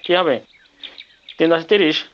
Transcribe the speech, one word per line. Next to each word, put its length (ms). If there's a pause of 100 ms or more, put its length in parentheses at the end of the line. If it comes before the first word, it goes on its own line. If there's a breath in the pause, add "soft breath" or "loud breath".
কি 120
হবে? 240 (960 loud breath)
তিন 120
দশ 160
তিরিশ, 480